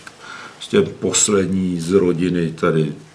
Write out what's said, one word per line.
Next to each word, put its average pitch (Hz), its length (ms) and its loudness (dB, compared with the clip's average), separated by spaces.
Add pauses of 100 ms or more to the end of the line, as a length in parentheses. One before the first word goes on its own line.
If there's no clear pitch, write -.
(560)
prostě - 260 0
poslední 92 960 0
z 82 120 -4
rodiny 90 600 2
tady 80 420 0 (220)